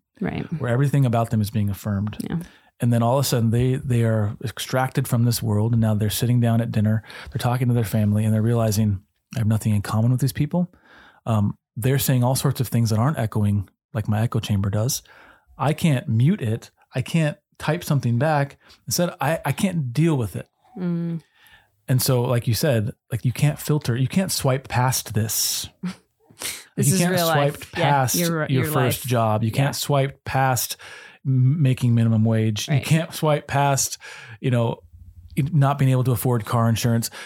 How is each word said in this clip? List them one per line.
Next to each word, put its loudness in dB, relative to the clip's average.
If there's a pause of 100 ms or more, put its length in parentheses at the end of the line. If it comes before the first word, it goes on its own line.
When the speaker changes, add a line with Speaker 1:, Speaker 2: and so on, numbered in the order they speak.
(200)
Speaker 1:
Right. -4 (160)
Speaker 2:
where -2
everything 2
about 0
them 2
is 0
being 0
affirmed. -4 (120)
Speaker 1:
Yeah. -4 (420)
Speaker 2:
And 2
then 4
all 4
of 0
a -2
sudden 2
they, 2
they 0
are 0
extracted -2
from 2
this 0
world. 0
And 2
now 2
they're 0
sitting 0
down 2
at -4
dinner, 0 (260)
they're -8
talking 0
to 2
their 2
family, 2
and 2
they're 2
realizing, 2 (340)
"I 0
have 0
nothing 2
in 0
common 0
with 0
these 0
people." -2 (540)
Um, 0 (200)
they're 0
saying 2
all 2
sorts 0
of -2
things 2
that 2
aren't 2
echoing 0 (260)
like -4
my 0
echo -2
chamber 0
does. -2 (540)
I 0
can't 0
mute 2
it. -4 (240)
I -2
can't -2 (220)
type -4
something 0
back. 0 (280)
Instead, -2 (100)
I, 0
I 0
can't -2
deal 2
with -4
it. -12 (300)
Speaker 1:
Mm. -6 (640)
Speaker 2:
And 2
so, 2
like -2
you 2
said, 0 (180)
like, -4
you 0
can't 0
filter, -2
you 0
can't 0
swipe -2
past -2
this. -2 (140)
Speaker 1:
<laughs> -6 (880)
This 0
Speaker 2:
You 4
Speaker 1:
is 2
Speaker 2:
can't 2
Speaker 1:
real 2
Speaker 2:
swipe 2
Speaker 1:
life. -16
Yeah, 2
Speaker 2:
past 2
Speaker 1:
your, 0
Speaker 2:
your -4
Speaker 1:
your 2
Speaker 2:
first -2
Speaker 1:
life. -10
Speaker 2:
job. 2
You 0
Speaker 1:
Yeah. -6
Speaker 2:
can't 0
swipe -2
past -2 (460)
m-, 4
making 2
minimum 4
wage. 0
Speaker 1:
Right. 0
Speaker 2:
You -4
can't 0
swipe 0
past, 0 (420)
you -2
know, 0 (760)
not 2
being 4
able 2
to 2
afford 0
car 2
insurance. 0 (160)